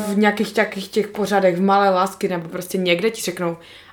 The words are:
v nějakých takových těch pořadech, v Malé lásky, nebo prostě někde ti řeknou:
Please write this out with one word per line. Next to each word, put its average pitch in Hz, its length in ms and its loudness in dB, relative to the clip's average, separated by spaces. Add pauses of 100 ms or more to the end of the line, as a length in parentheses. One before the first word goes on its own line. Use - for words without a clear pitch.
(140)
v 196 40 0
nějakých 208 340 2
takových 202 360 -2
těch 208 200 -2
pořadech, 190 480 2
v 180 40 -2
Malé 196 300 4
lásky, 190 380 0
nebo 170 200 -6
prostě 180 300 -8
někde 180 320 0
ti - 120 -10
řeknou: 175 340 -4 (360)